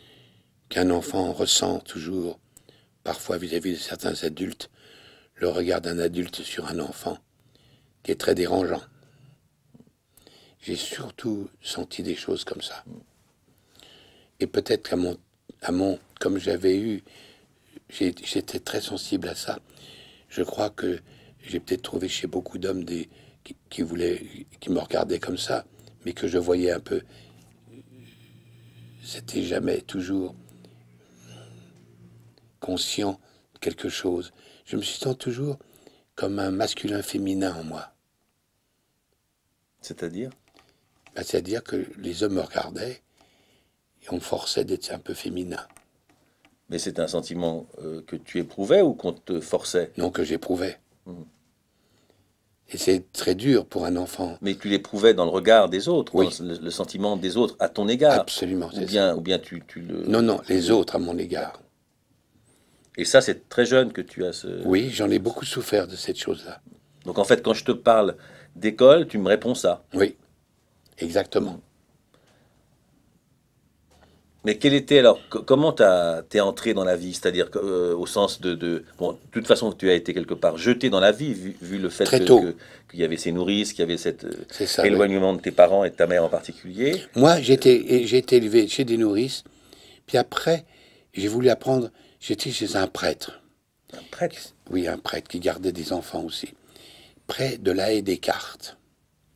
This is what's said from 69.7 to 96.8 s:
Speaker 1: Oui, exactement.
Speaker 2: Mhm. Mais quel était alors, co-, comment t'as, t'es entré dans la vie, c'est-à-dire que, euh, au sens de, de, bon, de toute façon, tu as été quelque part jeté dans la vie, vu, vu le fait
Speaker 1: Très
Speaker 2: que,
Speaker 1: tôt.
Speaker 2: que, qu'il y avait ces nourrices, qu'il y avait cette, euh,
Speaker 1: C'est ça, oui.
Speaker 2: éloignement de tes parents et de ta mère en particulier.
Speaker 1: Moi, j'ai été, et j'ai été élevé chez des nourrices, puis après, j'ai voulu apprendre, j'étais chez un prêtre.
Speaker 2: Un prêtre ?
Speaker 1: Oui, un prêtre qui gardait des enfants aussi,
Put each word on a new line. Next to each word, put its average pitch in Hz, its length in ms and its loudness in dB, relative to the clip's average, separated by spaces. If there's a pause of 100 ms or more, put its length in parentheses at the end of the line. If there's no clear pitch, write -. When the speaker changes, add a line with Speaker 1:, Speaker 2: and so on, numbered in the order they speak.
Speaker 1:
Oui, 95 220 2 (840)
exactement. 98 540 -2
Speaker 2:
Mhm. 82 100 -14 (2750)
Mais 107 140 0
quel 143 160 4
était 143 240 6
alors, 117 200 10 (100)
co-, 110 120 -6
comment 147 300 4
t'as, 87 500 4
t'es - 180 0
entré 98 360 0
dans 98 80 0
la 92 120 2
vie, 87 200 -6
c'est-à-dire 90 340 0
que, - 80 -4
euh, 90 400 0
au 87 80 -4
sens - 360 0
de, 90 120 0
de, 85 320 -4 (140)
bon, 87 140 -2
de - 40 -18 (140)
toute - 160 -4
façon, 113 240 4
tu 92 180 0
as 90 60 6
été 85 180 -2
quelque 85 220 -6
part 82 240 0
jeté 120 320 2
dans 95 80 2
la 101 120 6
vie, 131 220 -2
vu, 92 280 -10
vu 92 180 -8
le 90 100 -4
fait - 140 -2
Speaker 1:
Très - 160 4
Speaker 2:
que, 90 60 8
Speaker 1:
tôt. 117 160 10
Speaker 2:
que, 85 140 -2 (360)
qu'il 87 80 -8
y 85 40 0
avait 82 140 0
ces 85 140 -4
nourrices, 98 420 0
qu'il - 60 -6
y 85 40 2
avait 82 140 -2
cette, - 280 -6
euh, - 260 -10
Speaker 1:
C'est 98 160 -4
ça, - 160 0
oui. 101 60 6
Speaker 2:
éloignement 95 440 4
de 92 80 -6
tes - 80 -4
parents 92 340 8
et 87 60 2
de - 60 -14
ta 85 100 4
mère 87 180 4
en 82 60 2
particulier. 107 720 -4 (140)
Speaker 1:
Moi, 151 260 8
j'ai 123 120 6
été, 127 420 6
et 120 100 4
j'ai 113 140 4
été 127 160 4
élevé 110 320 6
chez 131 180 -2
des 117 120 0
nourrices, 113 460 0 (640)
puis 123 140 2
après, 160 440 0 (520)
j'ai 98 120 -2
voulu 123 220 4
apprendre, 123 400 2 (300)
j'étais 107 320 -4
chez 104 240 -4
un 95 100 0
prêtre. - 560 -4 (520)
Speaker 2:
Un - 180 -18
prêtre ? - 260 -6 (320)
Speaker 1:
Oui, 90 180 -2
un 82 120 -4
prêtre - 280 -8
qui 90 120 -8
gardait 90 320 -2
des 85 200 -6
enfants 85 320 -6
aussi, - 300 -10 (720)